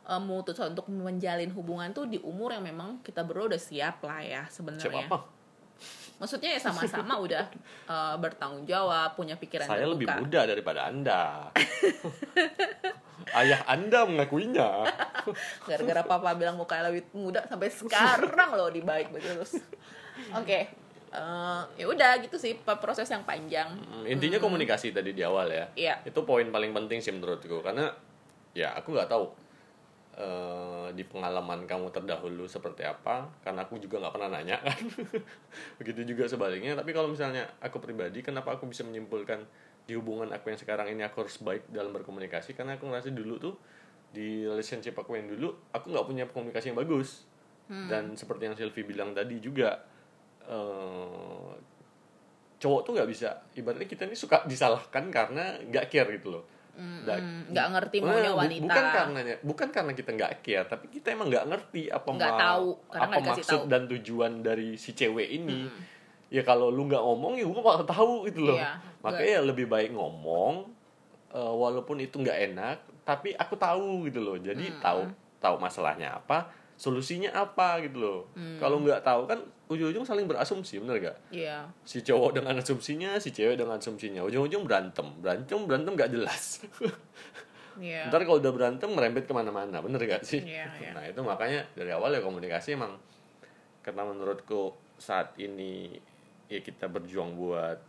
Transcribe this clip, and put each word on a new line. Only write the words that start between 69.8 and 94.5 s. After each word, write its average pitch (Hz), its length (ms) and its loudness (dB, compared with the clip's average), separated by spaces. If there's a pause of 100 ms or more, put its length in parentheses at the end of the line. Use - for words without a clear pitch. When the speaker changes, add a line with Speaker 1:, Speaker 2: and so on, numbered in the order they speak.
Speaker 2:
ngomong, 85 600 0 (760)
eh, 120 240 -4
walaupun 123 460 0
itu 135 180 -6
nggak 123 220 2 (100)
enak, 104 280 -4 (240)
tapi 147 300 0
aku - 220 -2
tahu 185 560 2
gitu 127 100 -4
loh. 101 160 0
Jadi 101 320 -4
Speaker 1:
Mm. 175 140 -10
Speaker 2:
tahu, 90 200 4 (360)
tahu 90 200 4
masalahnya 82 540 0
apa, 165 380 0 (240)
solusinya 143 640 -2
apa 180 480 2
gitu 135 140 -8
loh. 101 200 0 (140)
Speaker 1:
Mm. 165 240 -10
Speaker 2:
Kalau 147 240 4
nggak 143 220 4
tahu 127 260 4
kan 233 80 2 (280)
ujung-ujung 160 380 -2
saling 208 220 0
berasumsi, 180 520 -2
bener - 220 -2
nggak? - 180 -4 (140)
Speaker 1:
Iya. 151 380 -6 (120)
Speaker 2:
Si - 200 -8
cowok 123 340 6
dengan 131 200 2
asumsinya, 147 600 -2
si 208 120 -2
cewek 110 260 4
dengan 117 200 -2
asumsinya. 107 480 -6
Ujung-ujung 139 400 0
berantem, 92 420 2 (100)
berantem, 95 460 -2
berantem 156 320 2
nggak 131 180 4
jelas. - 540 -4 (160)
<laughs> 233 120 0 (800)
Speaker 1:
Iya. 165 320 -6
Speaker 2:
Ntar 160 140 8
kalau 165 160 8
udah 139 140 6
berantem 127 360 2
merembet 131 380 2
kemana-mana, 104 560 -2
bener 120 180 -2
gak 117 240 2
sih? - 160 -2
Speaker 1:
Iya, 156 360 -8
iya. 160 160 -12
Speaker 2:
Nah 156 120 -10
itu 185 160 -8
makanya 117 540 -2
dari 87 160 -6
awal 90 220 2
ya 131 100 2
komunikasi 90 520 -4
emang, 117 200 -4 (880)
karena 101 220 -6
menurutku 101 640 -2 (260)